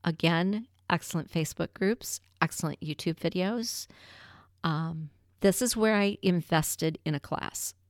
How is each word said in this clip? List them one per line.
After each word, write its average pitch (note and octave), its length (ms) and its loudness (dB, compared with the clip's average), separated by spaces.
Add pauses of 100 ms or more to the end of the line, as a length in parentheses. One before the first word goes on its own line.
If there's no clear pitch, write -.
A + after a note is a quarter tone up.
Again, E3+ 600 0 (220)
excellent - 420 -2
Facebook E3 440 -4
groups, - 460 -4 (200)
excellent D#3+ 400 2
YouTube D#3+ 380 -4
videos. G3 680 -2 (760)
Um, D#3+ 460 -4 (300)
this G3 220 6
is A#3+ 140 0
where A3 180 4
I G3+ 280 2
invested D#3+ 840 2
in D#3 100 0
a C#3+ 60 -2
class. - 540 -8 (160)